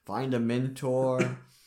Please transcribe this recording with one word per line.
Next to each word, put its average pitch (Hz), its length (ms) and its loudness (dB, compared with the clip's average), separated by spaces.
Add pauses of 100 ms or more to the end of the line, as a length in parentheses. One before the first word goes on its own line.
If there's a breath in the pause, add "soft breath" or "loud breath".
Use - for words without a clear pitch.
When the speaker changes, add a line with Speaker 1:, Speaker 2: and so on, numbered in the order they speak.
Speaker 1:
find 127 280 -2
a 120 60 2
mentor. 127 1040 0
Speaker 2:
<laughs> - 40 -20 (200 loud breath)